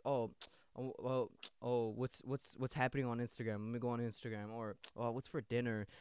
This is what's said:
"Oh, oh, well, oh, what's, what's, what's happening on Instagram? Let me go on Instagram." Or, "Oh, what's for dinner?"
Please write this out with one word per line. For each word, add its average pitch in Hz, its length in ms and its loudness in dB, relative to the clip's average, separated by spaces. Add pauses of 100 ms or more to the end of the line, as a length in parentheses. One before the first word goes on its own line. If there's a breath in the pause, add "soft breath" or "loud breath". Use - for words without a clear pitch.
"Oh, 123 280 2 (440 loud breath)
oh, 127 220 -4
well, 127 320 2 (320)
oh, 120 340 4
what's, 123 300 -2
what's, - 320 -4
what's 127 160 -2
happening 127 320 4
on 117 120 0
Instagram? 110 460 -2
Let 113 80 -2
me 120 60 -2
go 120 100 0
on 120 120 0
Instagram." 110 540 -4
Or, 110 220 -4 (180)
"Oh, 120 180 2
what's 127 160 -4
for 147 120 0
dinner?" 113 460 2 (140 loud breath)